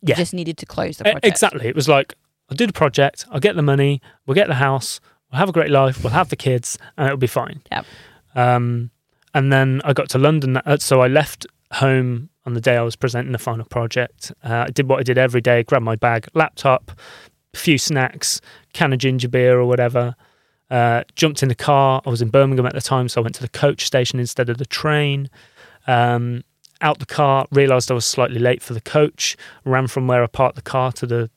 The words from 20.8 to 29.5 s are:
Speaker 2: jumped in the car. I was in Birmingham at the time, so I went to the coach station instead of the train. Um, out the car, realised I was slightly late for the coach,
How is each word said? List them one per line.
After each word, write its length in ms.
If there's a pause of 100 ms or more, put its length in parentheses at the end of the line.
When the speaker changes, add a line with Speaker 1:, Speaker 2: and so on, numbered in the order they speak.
Speaker 2:
jumped 280
in 60
the 60
car. 520
I 40
was 120
in 80
Birmingham 360
at 80
the 60
time, 280
so 120
I 20
went 140
to 60
the 60
coach 360
station 360
instead 280
of 100
the 80
train. 600 (580)
Um, 560 (380)
out 200
the 60
car, 440
realised 400
I 40
was 120
slightly 320
late 240
for 100
the 80
coach, 560 (280)